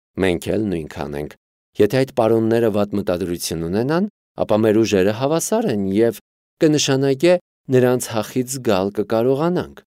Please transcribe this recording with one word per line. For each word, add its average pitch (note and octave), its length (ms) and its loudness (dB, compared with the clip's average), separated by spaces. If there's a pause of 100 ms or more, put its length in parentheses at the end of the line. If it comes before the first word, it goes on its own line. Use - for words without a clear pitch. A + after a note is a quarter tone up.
(160)
«Մենք F2+ 280 0
էլ G2+ 200 -2
նույնքան D#2 500 -6
ենք։ D2 220 -10 (420)
Եթե G#2 180 2
այդ C3 160 0
պարոնները A2+ 580 2
վատ G2+ 240 -2
մտադրություն F2 680 -4
ունենան, C3 460 -2 (300)
ապա G#2 200 0
մեր G#2+ 200 4
ուժերը G2+ 360 2
հավասար D#3+ 540 -2
են G#2+ 180 -2
և G#2+ 320 0 (420)
կնշանակե C#3 760 2 (340)
նրանց B2+ 380 2
հախից B2 520 -4
գալ G2+ 320 0
կկարողանանք։ A#2+ 960 -2